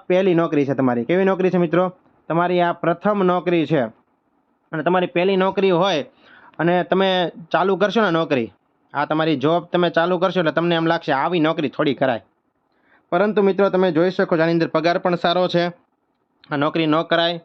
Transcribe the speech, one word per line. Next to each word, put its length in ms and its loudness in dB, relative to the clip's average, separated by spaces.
પહેલી 280 2
નોકરી 320 0
છે 80 -2
તમારી. 320 0
કેવી 220 2
નોકરી 240 0
છે 120 0
મિત્રો? 200 0
તમારી 320 0
આ 120 0
પ્રથમ 520 -2
નોકરી 400 0
છે 160 0
અને 120 -6
તમારી 300 0
પહેલી 240 0
નોકરી 360 0
હોય 300 0
અને 260 0
તમે 260 0
ચાલુ 280 0
કરશો 240 0
ને 100 2
નોકરી, 380 0
આ 120 -2
તમારી 320 0
જોબ 320 0
તમે 200 0
ચાલુ 300 0
કરશો 220 0
એટલે 120 0
તમને 220 0
એમ 160 0
લાગશે 220 -2
આવી 340 0
નોકરી 280 -2
થોડી 260 -2
કરાય. 220 0
પરંતુ 300 0
મિત્રો 280 2
તમે 220 2
જોઈ 200 0
શકો 240 -2
છો 80 2
આની 140 2
અંદર 120 0
પગાર 300 0
પણ 240 -2
સારો 240 0
છે. 160 0
આ 80 -4
નોકરી 300 0
ન 160 2
કરાય 420 0